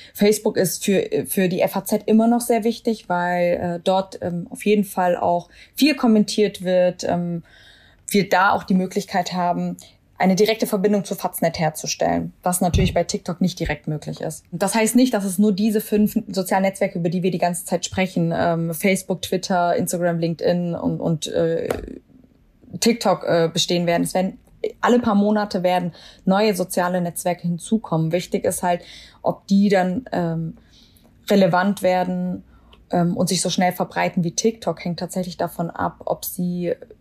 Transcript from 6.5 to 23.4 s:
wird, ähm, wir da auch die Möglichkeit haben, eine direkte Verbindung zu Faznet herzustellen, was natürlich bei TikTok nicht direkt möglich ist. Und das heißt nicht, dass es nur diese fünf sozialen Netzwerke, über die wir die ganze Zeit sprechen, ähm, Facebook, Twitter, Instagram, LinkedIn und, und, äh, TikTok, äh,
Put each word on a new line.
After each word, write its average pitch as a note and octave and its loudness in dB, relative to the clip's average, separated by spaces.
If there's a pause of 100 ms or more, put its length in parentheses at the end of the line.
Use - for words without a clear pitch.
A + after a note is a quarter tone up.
wird, F3+ 2
ähm, F3 -2 (680)
wir G3+ 2
da F#3+ 4
auch G3 -2
die G3 0
Möglichkeit F#3 -2
haben, F3 -2 (420)
eine F#3+ 4
direkte G#3+ 2
Verbindung G#3 0
zu G3 -8
Faznet - -4
herzustellen, E3 -2 (100)
was F3+ -2
natürlich F#3 2
bei F3 2
TikTok - -6
nicht F3 -2
direkt D3+ -4
möglich D3+ -6
ist. - -8
Und F3 -8
das G3 0
heißt A3 2
nicht, B3+ 4
dass G3+ 0
es F#3 -4
nur G#3 6
diese G#3 0
fünf G#3 2 (120)
sozialen F#3+ 0
Netzwerke, G3 0
über E3+ 0
die F3 -2
wir F#3 0
die F3 -2
ganze F3 -2
Zeit F3 -2
sprechen, F3+ -2
ähm, E3 0
Facebook, F#3+ 0
Twitter, F3+ 0
Instagram, F3 0
LinkedIn E3+ 0
und, E3 -2
und, E3 -2
äh, E3 -2 (1120)
TikTok, A3 2
äh, E3 2